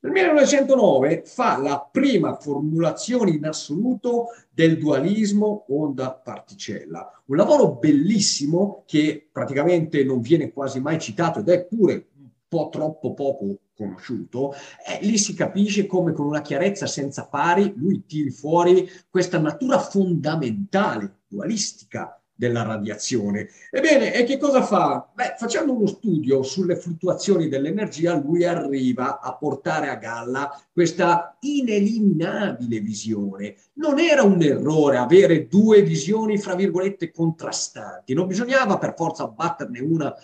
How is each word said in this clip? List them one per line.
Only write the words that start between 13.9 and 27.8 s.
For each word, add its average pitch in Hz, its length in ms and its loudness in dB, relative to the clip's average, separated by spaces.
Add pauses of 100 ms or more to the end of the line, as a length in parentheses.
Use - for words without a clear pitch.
e - 200 -8
lì 220 120 2
si - 160 -2
capisce 202 520 0
come 170 280 0
con 147 140 -2
una 147 140 -2
chiarezza 147 440 -2
senza 135 420 -8
pari 175 480 0
lui 156 300 -2
tiri 151 240 -4
fuori 175 600 4 (200)
questa 175 280 0
natura 156 420 0
fondamentale, 151 1500 -2
dualistica - 920 -8 (200)
della 117 240 0
radiazione. 104 840 -4 (200)
Ebbene, 269 440 2
e 233 100 2
che 262 140 0
cosa 277 240 2
fa? 160 520 0
Beh, 240 240 -6
facendo 254 380 -2
uno 208 120 2
studio 135 540 0
sulle 175 360 -2
fluttuazioni 175 720 -2
dell'energia, 165 680 -2